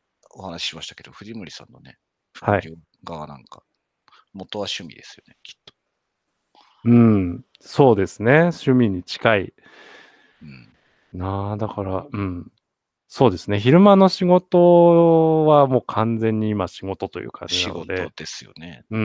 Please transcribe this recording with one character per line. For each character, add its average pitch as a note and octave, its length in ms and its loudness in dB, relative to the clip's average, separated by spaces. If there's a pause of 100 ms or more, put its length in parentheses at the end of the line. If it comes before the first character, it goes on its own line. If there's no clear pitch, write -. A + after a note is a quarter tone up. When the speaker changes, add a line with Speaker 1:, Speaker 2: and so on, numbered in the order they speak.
(320)
Speaker 1:
お - 100 -20
話 E2+ 220 -12
し - 20 -8
し D#2 100 -12
ま D#2 60 -16
し - 40 -14
た - 80 -20
け - 80 -20
ど、 - 100 -20
藤 G#2+ 220 -20
森 G#2 160 -16
さ - 140 -20
ん - 80 -20
の B1 80 -20
ね、 C2 180 -20 (360)
Speaker 2:
は G#2 240 -2
い。 - 20 -2
Speaker 1:
副 D#2+ 100 -14
業 E2 60 -20 (280)
側 D#2+ 220 -14
な C#2+ 100 -20
ん A#1+ 80 -20
か、 - 180 -20 (720)
元 F#2+ 240 -14
は G2+ 60 -8
趣 - 180 -12
味 E2 120 -20
で - 100 -20
す - 120 -20
よ - 120 -20
ね、 - 140 -20
き - 140 -20
っ - 80 -20
と。 - 100 -20 (1080)
Speaker 2:
う A#2 100 4
ん、 G#2+ 500 2 (160)
そ C3+ 340 2
う - 20 2
で F#2+ 100 -2
す - 160 -14
ね、 B2+ 160 4
趣 E3 340 0
味 B2 180 2
に F2+ 120 -6
近 - 360 -2
い。 - 160 -8 (880)
Speaker 1:
う - 20 -20
ん。 B1+ 240 -20 (440)
Speaker 2:
な G2 400 -6
あ、 G#2+ 40 -6
だ G#2+ 120 -6
か G2+ 140 -8
ら、 F#2+ 300 -6
う A#2+ 40 -10
ん。 F#2 340 -8 (580)
そ C3 200 2
う - 20 4
で F2+ 80 -4
す - 120 -12
ね、 G#2 100 -2
昼 C3+ 200 4
間 G3+ 160 8
の F#3+ 120 4
仕 - 160 -4
事 E3+ 1200 4
は D3 200 4
も C3 120 0
う - 80 -2
完 A2+ 320 -4
全 A2 220 -2
に G#2+ 100 -4
今 G2+ 160 -4
仕 - 180 -16
事 F#2+ 240 -8
と - 120 -14
い A1+ 60 -14
う - 40 -14
感 - 180 -16
じ - 140 -6
な F2+ 100 -8
の E2+ 140 -12
で。 F#2 100 -8
Speaker 1:
仕 F#2 60 -6
事 D#2+ 140 -10
で D#2 100 -16
す - 180 -16
よ - 140 -20
ね。 D#2+ 320 -20
Speaker 2:
う A2 80 -6
ん。 - 20 -4
Speaker 1:
う G#2+ 40 -2